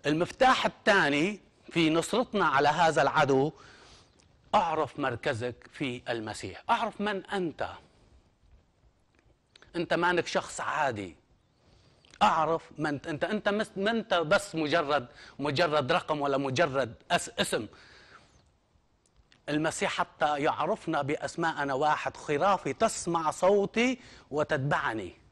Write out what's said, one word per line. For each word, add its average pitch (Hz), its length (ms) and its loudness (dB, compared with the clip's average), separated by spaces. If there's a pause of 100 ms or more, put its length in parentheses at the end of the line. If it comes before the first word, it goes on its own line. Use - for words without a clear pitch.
المفتاح 175 600 2
الثاني 185 720 2 (300)
في 165 200 2
نصرتنا 190 560 0
على 143 220 4
هذا 160 340 4
العدو: 139 500 4 (1000)
أعرف 156 440 0
مركزك 123 760 -4
في 123 360 -6
المسيح. 110 640 -8
أعرف 220 300 -2
من 202 260 -4
أنت. 170 420 -4 (2000)
أنت 170 180 -2
مانك 170 320 2
شخص - 340 -4
عادي. 120 560 -4 (1040)
أعرف 165 400 2 (160)
من 147 280 -4
أنت. 160 180 -4
أنت 208 240 -2
مس-، 208 280 -4
ما 196 140 -2
أنت 226 240 -2
بس 170 400 0
مجرد، 147 520 0 (320)
مجرد 147 540 0
رقم 156 280 0
ولا 143 160 0
مجرد 135 580 0 (160)
أس-، 175 280 -2
اسم. 160 280 -4 (1800)
المسيح 151 420 -2
حتى 151 480 0
يعرفنا 151 640 -2
بأسماءنا: 143 720 -4
"واحد 143 420 0
خرافي 151 560 0
تسمع 170 580 0
صوتي 208 680 2 (300)
وتتبعني." 143 840 -2 (180)